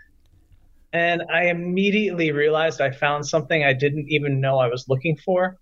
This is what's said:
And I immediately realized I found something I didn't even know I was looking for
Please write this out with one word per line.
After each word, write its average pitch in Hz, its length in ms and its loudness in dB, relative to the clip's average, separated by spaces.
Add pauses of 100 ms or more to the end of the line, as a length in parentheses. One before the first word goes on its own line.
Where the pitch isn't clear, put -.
(920)
And 170 300 0 (100)
I 170 140 2
immediately 180 880 0
realized 156 500 0
I 135 80 2
found 147 360 -2
something 160 380 0
I 139 80 4
didn't 143 380 -2
even 143 280 0
know 135 200 0
I 127 100 2
was 123 220 -6
looking 151 260 0
for 185 460 -2